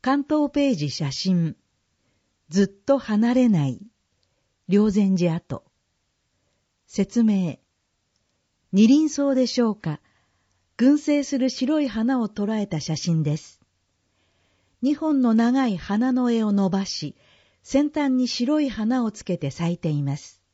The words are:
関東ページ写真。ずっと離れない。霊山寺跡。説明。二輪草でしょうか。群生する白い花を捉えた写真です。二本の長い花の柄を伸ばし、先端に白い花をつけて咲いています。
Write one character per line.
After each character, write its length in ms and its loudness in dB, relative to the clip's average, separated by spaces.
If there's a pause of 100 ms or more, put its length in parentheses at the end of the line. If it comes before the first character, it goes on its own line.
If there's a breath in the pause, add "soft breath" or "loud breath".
関 160 2
東 300 0
ペ 220 2
ー 20 2
ジ 160 -4
写 200 -6
真。 460 0 (920)
ず 160 2
っ 20 -14
と 320 -2
離 340 0
れ 160 4
な 160 2
い。 160 -6 (840)
霊 240 2
山 260 2
寺 160 0
跡。 300 -8 (1200)
説 380 -2
明。 340 2 (1120)
二 160 6
輪 200 4
草 260 -2
で 140 2
し 160 -4
ょ 80 0
う 40 -6
か。 240 -8 (760)
群 220 4
生 240 0
す 160 -4
る 100 0
白 320 -2
い 60 -2
花 340 -2
を 80 -4
捉 260 -4
え 120 -4
た 120 -6
写 180 -6
真 260 -2
で 140 -2
す。 220 -18 (1200)
二 100 0
本 300 0
の 100 4
長 320 2
い 100 -2
花 360 -2
の 180 0
柄 140 0
を 80 0
伸 180 2
ば 160 -2
し、 300 -10 (480 soft breath)
先 260 0
端 240 -2
に 140 0
白 340 -2
い 80 -2
花 340 -2
を 60 -2
つ 160 -14
け 140 -4
て 100 -4
咲 240 -4
い 60 -6
て 100 -4
い 140 -2
ま 140 -4
す。 220 -20 (140)